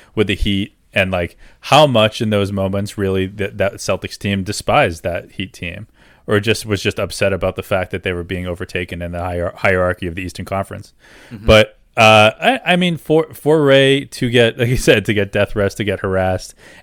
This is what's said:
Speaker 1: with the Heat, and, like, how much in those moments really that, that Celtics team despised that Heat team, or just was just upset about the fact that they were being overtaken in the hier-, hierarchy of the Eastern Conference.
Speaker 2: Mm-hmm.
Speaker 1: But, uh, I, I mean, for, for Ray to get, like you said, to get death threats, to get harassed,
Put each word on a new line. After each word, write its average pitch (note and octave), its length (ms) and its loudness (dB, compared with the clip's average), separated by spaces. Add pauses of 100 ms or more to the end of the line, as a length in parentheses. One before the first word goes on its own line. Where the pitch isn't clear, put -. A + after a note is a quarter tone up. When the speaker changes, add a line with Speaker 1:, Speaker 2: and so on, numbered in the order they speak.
(140)
Speaker 1:
with A2 120 0
the G2+ 80 -2
Heat, G2 400 -2 (180)
and, F#2+ 180 0
like, F2 260 -4 (240)
how D3 260 4
much A2 340 2
in A2 100 -2
those G2+ 200 0
moments G2 480 -4
really F#2+ 280 0
that, G#2 320 -8
that G2 160 0
Celtics - 440 -8
team G2 240 -2
despised G#2 640 -2
that - 280 -6
Heat - 200 -10
team, F2+ 340 -12 (400)
or G#2 140 2
just G#2+ 260 -2
was G#2 160 -2
just - 160 -2
upset G2 340 -2
about F#2 240 -2
the F#2+ 60 -10
fact F#2 300 -4
that F#2 100 -8
they F#2+ 100 -4
were F2 120 -6
being F2+ 220 -8
overtaken F2+ 560 -8
in F2 100 -10
the F2 60 -8 (100)
hier-, F2 280 -4
hierarchy F2+ 500 0
of E2+ 100 -8
the F#2+ 60 -10
Eastern F2+ 220 -10
Conference. G2 480 -8 (380)
Speaker 2:
Mm-hmm. A2 160 -16
Speaker 1:
But, A2 320 4 (180)
uh, A2 440 6
I, G3+ 320 0
I F3+ 40 2
mean, F3+ 200 0
for, D#3 380 0
for D#3 280 2
Ray C3+ 440 4
to - 220 -4
get, A#2 300 2
like B2 100 0
you B2+ 80 2
said, A2 280 2
to A2 100 0
get G2+ 160 -2
death G2+ 220 0
threats, G2+ 240 -2
to A2 80 -4
get G2 160 -4
harassed, F#2 540 -2 (280)